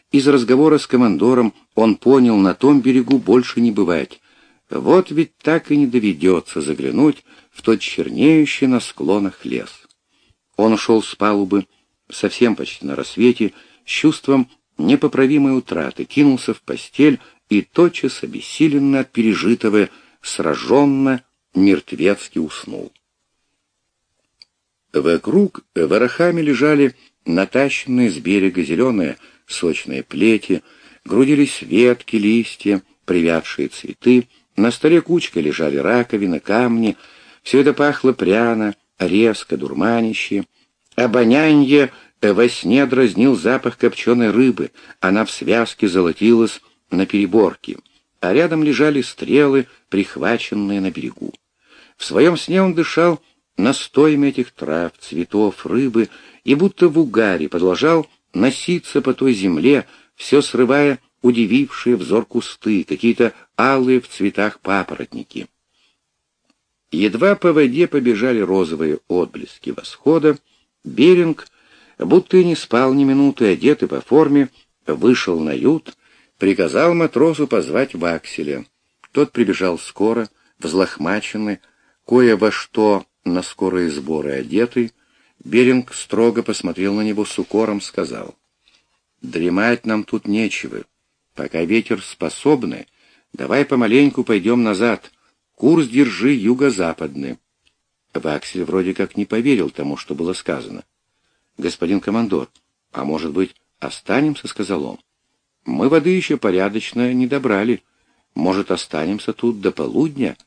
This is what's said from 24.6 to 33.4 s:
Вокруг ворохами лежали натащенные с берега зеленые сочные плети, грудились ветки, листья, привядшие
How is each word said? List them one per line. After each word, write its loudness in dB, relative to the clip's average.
Вокруг 0
ворохами 0
лежали 2
натащенные 0
с -6
берега 0
зеленые -2
сочные -6
плети, 0
грудились 2
ветки, 0
листья, 0
привядшие -2